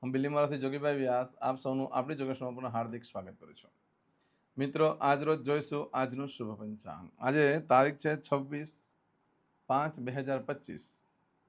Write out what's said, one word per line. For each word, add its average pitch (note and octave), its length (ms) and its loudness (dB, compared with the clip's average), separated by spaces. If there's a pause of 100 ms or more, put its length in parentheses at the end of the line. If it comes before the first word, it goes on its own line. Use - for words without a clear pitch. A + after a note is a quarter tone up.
હું B2+ 80 -2
બિલીમોરાથી C#3+ 480 2
જોગીભાઈ C#3+ 400 0
વ્યાસ, B2+ 300 0 (120)
આપ C3 160 0
સૌનું C3+ 340 -2
આપણી C3 300 -2
જોગેશમાં C3 360 -4
પણ B2+ 180 -6
હાર્દિક A#2 340 -4
સ્વાગત F#2+ 280 -10
કરું D#2 180 -20
છું. - 160 -20 (840)
મિત્રો, C#3+ 320 4 (120)
આજ C#3+ 220 4
રોજ D#3 180 2
જોઈશું D3 520 -2
આજનું C3 420 -2
શુભ A2 220 -6
પંચાંગ. F#2+ 500 -12 (120)
આજે C#3+ 260 4 (240)
તારીખ C3+ 280 8
છે D3+ 200 0
છવ્વીસ D3 560 -4 (960)
પાંચ D3 300 2
બે B2+ 180 -4
હજાર C3+ 260 -2
પચીસ - 460 -8 (600)